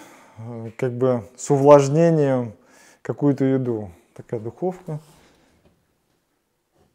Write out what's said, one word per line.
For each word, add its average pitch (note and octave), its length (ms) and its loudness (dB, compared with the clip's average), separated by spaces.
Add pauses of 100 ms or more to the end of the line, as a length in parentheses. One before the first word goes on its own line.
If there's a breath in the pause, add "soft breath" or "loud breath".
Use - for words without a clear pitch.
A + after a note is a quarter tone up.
(380 loud breath)
э, A2+ 380 -14
как B2+ 160 -6
бы B2 340 -2 (100)
с - 140 -10
увлажнением C#3+ 1040 4 (500 soft breath)
какую-то C#3 420 -2
еду. B2 460 -2 (240)
Такая - 260 -12
духовка. D#3 600 -10 (1900 soft breath)